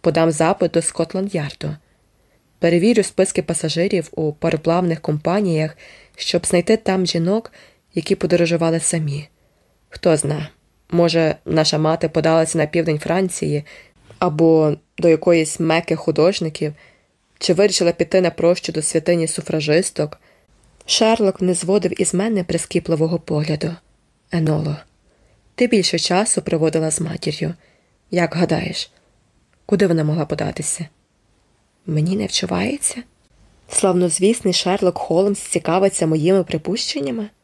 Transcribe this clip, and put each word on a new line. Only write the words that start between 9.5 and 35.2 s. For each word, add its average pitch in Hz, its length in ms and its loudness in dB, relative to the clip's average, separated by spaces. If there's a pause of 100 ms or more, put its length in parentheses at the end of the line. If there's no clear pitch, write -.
Хто 160 280 2
зна, 147 320 -4 (420)
може, 165 440 2 (100)
наша 156 320 0
мати 156 320 0
подалася 160 480 2
на 151 80 2
південь 160 340 -2
Франції 160 640 -2 (540)
або 160 580 4 (200)
до 170 120 4
якоїсь 160 500 2
меки 160 360 0
художників, 156 760 0 (680)
чи - 140 0
вирішила 185 380 4
піти 180 300 2
на 170 80 2
прощу 165 420 0
до 156 100 -4
святині 165 460 0
суфражисток, 156 920 -2 (680)
Шерлок 220 520 2
не 180 120 2
зводив 185 480 0
із - 120 0
мене 196 300 0
прискіпливого 165 760 -2
погляду. 156 560 -4 (560)
"Еноло, 156 460 0 (800)
ти 247 120 2
більше 185 320 2
часу 185 420 0
проводила 160 500 0
з - 100 -4
матір'ю. 160 520 -6 (580)
Як 170 240 0
гадаєш, - 560 -2 (760)
куди 196 220 2
вона 165 160 2
могла 151 220 0
податися?" 151 640 -6 (1000)
"Мені 160 300 0
не 208 100 -2
вчувається?" 196 760 -4 (680)
Славнозвісний 180 840 2
Шерлок 185 440 0
Холмс 196 420 0